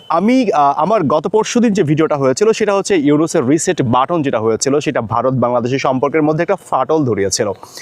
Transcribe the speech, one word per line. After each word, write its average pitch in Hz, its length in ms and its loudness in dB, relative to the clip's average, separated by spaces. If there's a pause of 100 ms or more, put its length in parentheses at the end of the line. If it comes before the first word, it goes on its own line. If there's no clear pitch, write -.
আমি, 202 440 2
আহ, 143 240 2
আমার 185 260 0
গত 151 260 0
পরশুদিন 220 440 0
যে 196 100 0
ভিডিওটা 151 340 0
হয়েছিল, 139 360 2
সেটা 208 220 0
হচ্ছে 196 220 0
ইউনুসের 147 520 2
রিসেট 160 340 0
বাটন 135 400 0
যেটা 127 180 -2
হয়েছিল, 113 400 0
সেটা 135 200 -4
ভারত 120 340 -2
বাংলাদেশের 123 440 -2
সম্পর্কের 139 440 0
মধ্যে 156 200 0
একটা 185 140 -2
ফাটল 147 480 -2
ধরিয়েছিল। 98 480 -2 (300)